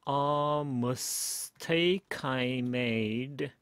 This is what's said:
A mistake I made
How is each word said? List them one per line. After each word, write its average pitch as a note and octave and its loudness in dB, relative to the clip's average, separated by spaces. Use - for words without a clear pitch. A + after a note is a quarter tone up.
A D3 2
mistake - 0
I B2+ 0
made B2 0